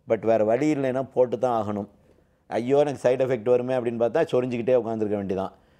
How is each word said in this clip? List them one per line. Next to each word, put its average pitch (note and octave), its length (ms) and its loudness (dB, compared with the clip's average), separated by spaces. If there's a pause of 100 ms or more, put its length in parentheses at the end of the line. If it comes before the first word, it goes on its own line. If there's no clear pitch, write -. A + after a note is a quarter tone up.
But G#2+ 160 0
வேற A2 180 4
வழி C3 300 2
இல்லைன்னா C3 400 -2
போட்டு B2 260 2
தான் A#2 260 0
ஆகணும். G#2 220 -4 (600)
ஐயோ A#2+ 300 0
எனக்கு C#3+ 320 2
சைடு B2+ 40 4
எஃபெக்ட் B2 300 -2
வருமே B2 320 0
அப்படின்னு A#2 280 -2
பார்த்தா D3 280 0
சொரிஞ்சுக்கிட்டே B2 440 0
உட்காந்துருக்க A2 400 -2
வேண்டியதான். F#2+ 360 -4 (280)